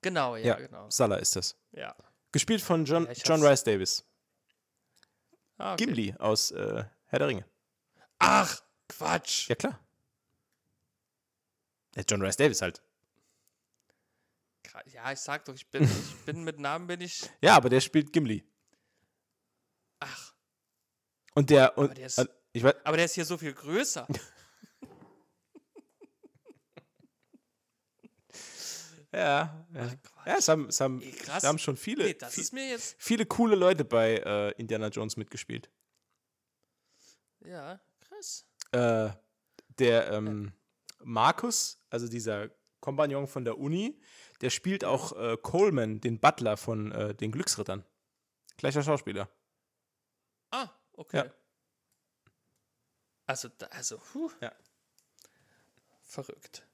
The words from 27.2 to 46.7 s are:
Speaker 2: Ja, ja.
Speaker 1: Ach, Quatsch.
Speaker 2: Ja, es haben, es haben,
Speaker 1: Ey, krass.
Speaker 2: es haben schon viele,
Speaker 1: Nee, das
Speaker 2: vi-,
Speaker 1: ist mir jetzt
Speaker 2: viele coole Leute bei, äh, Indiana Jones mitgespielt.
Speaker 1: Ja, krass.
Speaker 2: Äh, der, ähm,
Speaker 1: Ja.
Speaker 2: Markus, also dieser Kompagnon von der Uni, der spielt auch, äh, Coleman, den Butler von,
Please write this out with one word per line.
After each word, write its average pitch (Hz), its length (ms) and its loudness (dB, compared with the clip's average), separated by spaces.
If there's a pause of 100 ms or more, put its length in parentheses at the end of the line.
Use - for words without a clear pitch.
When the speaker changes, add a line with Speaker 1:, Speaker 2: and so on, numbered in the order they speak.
Speaker 2:
Ja, 160 600 0
ja. 123 160 -6
Speaker 1:
Ach, 127 120 -12
Quatsch. - 240 -18
Speaker 2:
Ja, 240 120 2
es - 100 2
haben, 156 200 4
es - 120 -2
haben, 131 220 -2
Speaker 1:
Ey, - 100 -16
krass. 160 300 -6
Speaker 2:
es 135 60 4
haben 156 100 2
schon 143 180 -4
viele, 269 280 -4
Speaker 1:
Nee, 135 100 0
das - 220 -12
Speaker 2:
vi-, 185 60 -6
Speaker 1:
ist - 100 -8
mir 269 160 -8
jetzt 240 300 -8
Speaker 2:
viele 220 280 0
coole 226 300 4
Leute 180 280 6
bei, 113 340 4
äh, 104 340 0
Indiana 110 360 -4
Jones 107 280 -6
mitgespielt. - 520 -12 (1800)
Speaker 1:
Ja, 175 360 -16 (200)
krass. - 460 -16 (240)
Speaker 2:
Äh, 117 400 2 (680)
der, 117 320 4
ähm, 107 340 -4
Speaker 1:
Ja. 92 60 -14 (500)
Speaker 2:
Markus, 131 880 0
also 120 180 -4
dieser 110 420 -6 (300)
Kompagnon 139 460 -2
von 135 180 -8
der 113 140 -4
Uni, 175 420 -4 (420)
der 127 80 -2
spielt 190 340 -4
auch, 127 320 -2
äh, 113 260 -2
Coleman, 131 580 0
den 117 200 -4
Butler 117 360 4
von, 107 360 -6